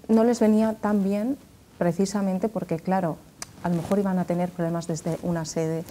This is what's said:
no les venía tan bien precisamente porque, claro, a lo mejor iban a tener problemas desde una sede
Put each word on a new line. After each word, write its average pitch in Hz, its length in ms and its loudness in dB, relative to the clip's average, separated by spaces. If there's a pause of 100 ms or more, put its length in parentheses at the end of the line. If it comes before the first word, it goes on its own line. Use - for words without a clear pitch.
no 226 160 6
les 233 160 4
venía 214 340 4
tan 208 300 0
bien 208 340 -2 (400)
precisamente 190 720 0
porque, 175 280 -4
claro, 190 400 -2 (440)
a 175 80 -2
lo 175 60 2
mejor 180 240 0
iban 190 180 0
a 180 80 0
tener 175 240 0
problemas 170 380 -4
desde 165 340 -4
una 170 240 -2
sede 160 460 -4